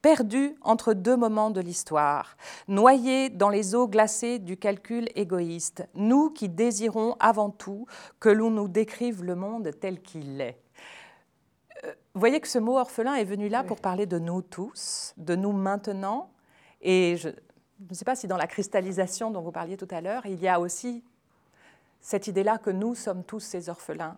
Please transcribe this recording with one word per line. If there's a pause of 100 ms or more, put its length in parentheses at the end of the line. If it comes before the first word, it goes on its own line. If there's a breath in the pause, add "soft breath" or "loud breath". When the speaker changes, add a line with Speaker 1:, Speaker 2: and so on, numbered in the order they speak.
Speaker 1:
perdus
entre
deux
moments
de
l'histoire, (320 loud breath)
noyés
dans
les
eaux
glacées
du
calcul
égoïste,
nous
qui
désirons
avant
tout (360 loud breath)
que
l'on
nous
décrive
le
monde (100)
tel
qu'il
est. » (1300 loud breath)
Euh, (220)
vous
voyez
que
ce
mot
orphelin
est
venu
là
Speaker 2:
Oui.
Speaker 1:
pour
parler
de
nous
tous,
de
nous
maintenant, (520 soft breath)
et
je
ne
sais
pas
si
dans
la
cristallisation
dont
vous
parliez
tout
à
l'heure,
il
y
a
aussi (960 soft breath)
cette
idée-là
que
nous
sommes
tous
ces
orphelins